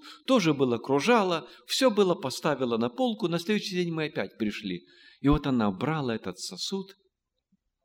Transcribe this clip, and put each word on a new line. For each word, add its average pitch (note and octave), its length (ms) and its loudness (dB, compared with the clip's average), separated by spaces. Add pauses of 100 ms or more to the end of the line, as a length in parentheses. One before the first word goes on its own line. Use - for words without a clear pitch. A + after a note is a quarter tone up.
(280)
тоже F#3 260 4
было B2+ 240 2
кружала, E3+ 720 2 (200)
всё C4 220 2
было, G3 260 4
поставила C3 600 -2
на A#2 120 2
полку, A3 400 -2
на E3+ 100 -2
следующий G3 360 -2
день F3 180 -2
мы D#3 140 -4
опять G#2+ 300 -6
пришли. G2+ 480 -4 (360)
И C#3 80 4
вот D3 180 4
она A2+ 240 2
брала B2+ 420 -2
этот G2 240 -8
сосуд - 600 -10 (880)